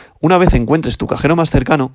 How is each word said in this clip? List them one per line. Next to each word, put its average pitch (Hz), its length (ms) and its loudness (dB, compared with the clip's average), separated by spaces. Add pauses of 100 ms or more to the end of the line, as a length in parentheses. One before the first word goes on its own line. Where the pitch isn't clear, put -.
(200)
Una 180 180 2
vez 180 160 4
encuentres 127 420 -2
tu 120 100 -8
cajero 156 300 -2
más 165 140 0
cercano, 135 440 -2